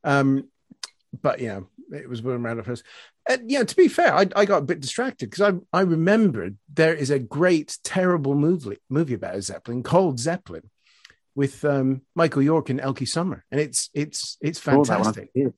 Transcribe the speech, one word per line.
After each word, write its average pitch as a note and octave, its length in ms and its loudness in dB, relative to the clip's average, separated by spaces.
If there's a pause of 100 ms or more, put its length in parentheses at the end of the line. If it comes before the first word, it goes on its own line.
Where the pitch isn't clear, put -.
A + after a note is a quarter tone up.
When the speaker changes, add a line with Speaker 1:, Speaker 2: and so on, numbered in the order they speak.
Speaker 1:
Um, C#3 480 2 (680)
but, - 220 -2
you A#2+ 80 -6
know, G2 180 -8 (300)
it - 140 -16
was A#2+ 100 -8
one B2 220 -4
round A#2 180 -6
of G2+ 60 -12
Hearst. A#2+ 180 -8 (420)
And, B3 240 -2
you C#4+ 100 0
know, D4 40 2
to - 100 -6
be F4+ 140 8
fair, - 260 4
I, F#3+ 120 4 (100)
I G3+ 80 4
got G3 140 2
a C#3+ 80 -2
bit E3+ 140 -2
distracted C#3 500 -6
'cause - 100 -8
I, G3+ 140 4 (240)
I - 20 4
remembered E3 800 2 (120)
there D#3+ 240 4
is C#3+ 160 -4
a C#3 80 2
great, D3+ 680 0
terrible F3 500 0
movie, D3 420 0 (140)
movie C#3 240 0
about - 220 -8
a G2+ 40 -4
Zeppelin A#2+ 420 -8
called D#3+ 380 2
Zeppelin C#3+ 480 -6 (680)
with, C#3 280 -2
um, C3+ 380 0 (120)
Michael D#3 280 2
York D3+ 280 2
and B2+ 100 -2
Elkie C3 280 -6
Summer. E3+ 420 -4
And C#3 100 -2
it's, - 320 -4
it's, - 480 -8
it's - 280 -6
Speaker 2:
Oh, - 20 0
that C3+ 80 6
one C#3+ 60 6
I - 0 - (180)
Speaker 1:
fantastic. G2 320 -4
Speaker 2:
did. C3 240 0